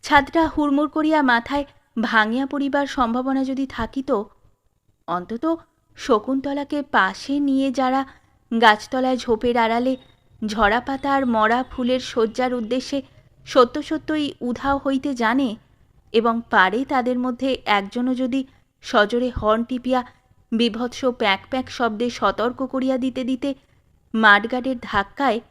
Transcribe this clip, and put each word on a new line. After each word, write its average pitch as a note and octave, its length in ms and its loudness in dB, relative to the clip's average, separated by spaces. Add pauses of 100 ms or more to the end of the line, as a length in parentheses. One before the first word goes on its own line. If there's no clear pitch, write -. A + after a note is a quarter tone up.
ছাদটা D4+ 460 4
হুড়মুড় D4 400 0
করিয়া D#4 340 2
মাথায় C4 420 0 (380)
ভাঙিয়া A3+ 440 2
পড়িবার C#4+ 400 -2
সম্ভাবনা C4 580 -2
যদি C4+ 220 -4
থাকিত, B3 560 -4 (840)
অন্তত A3+ 520 -2 (380)
শকুন্তলাকে C#4 880 -2
পাশে A#3 580 0
নিয়ে C4+ 300 0
যারা C4 360 0 (540)
গাছতলায় B3+ 560 4
ঝোপের A#3+ 400 0
আড়ালে A#3+ 400 0 (500)
ঝরা G#3+ 340 2
পাতা C4+ 340 -2
আর C4+ 120 2
মরা A#3 440 2
ফুলের B3+ 300 -2
শয্যার B3 540 -2
উদ্দেশ্যে B3+ 480 -4 (420)
সত্য B3 380 4
সত্যই D4+ 580 -4
উধাও C4 380 -2
হইতে C#4 360 -2
জানে A#3+ 420 0 (560)
এবং A3+ 280 2 (100)
পারে, G3+ 340 4
তাদের B3+ 340 0
মধ্যে B3+ 460 -2
একজনও G#3 500 -2
যদি C4 300 -2 (380)
সজোরে A#3+ 480 2
হর্ন A3 340 0
টিপিয়া B3+ 400 -2 (480)
বিভৎস A#3 520 -2
প্যাঁক A3+ 360 0 (100)
প্যাঁক C4 200 -4
শব্দে A#3 400 -2
সতর্ক A#3 560 -2
করিয়া C4 320 -2
দিতে B3+ 260 -4
দিতে C4 300 -4 (600)
মাডগার্ডের A3+ 680 2
ধাক্কায় G#3+ 580 -2 (100)